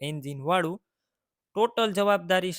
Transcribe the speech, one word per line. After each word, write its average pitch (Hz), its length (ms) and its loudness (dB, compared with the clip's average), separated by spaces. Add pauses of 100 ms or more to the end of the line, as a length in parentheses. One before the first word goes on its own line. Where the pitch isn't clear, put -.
એન્જિનવાળું. 151 800 -4 (760)
ટોટલ 226 420 2
જવાબદારી 185 600 2